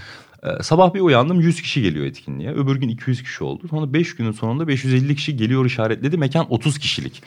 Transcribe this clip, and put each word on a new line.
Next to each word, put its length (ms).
E, 200
sabah 320
bir 60
uyandım, 400
yüz 220
kişi 200
geliyor 240
etkinliğe. 460
Öbür 240
gün 120
iki 220
yüz 120
kişi 220
oldu. 240
Sonra 240
beş 240
günün 160
sonunda 360
beş 160
yüz 100
elli 220
kişi 200
geliyor 300
işaretledi. 520
Mekan 340
otuz 260
kişilik. 480